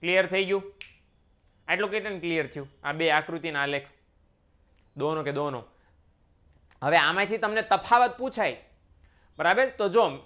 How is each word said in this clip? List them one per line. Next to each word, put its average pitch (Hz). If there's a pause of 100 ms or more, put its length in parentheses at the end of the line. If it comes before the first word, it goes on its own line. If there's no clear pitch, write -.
ક્લિયર 180
થઈ 185
ગયું? 190 (1040)
આટલું 185
કેટલાને 202
ક્લિયર 160
થયું? 139 (140)
આ 143
બે 160
આકૃતિના 156
આલેખ. 143 (1120)
દોનો 156
કે 143
દોનો. 139 (1160)
હવે 151
આમાંથી 190
તમને 214
તફાવત 240
પૂછાય, 220 (840)
બરાબર? 190
તો 214
જો 175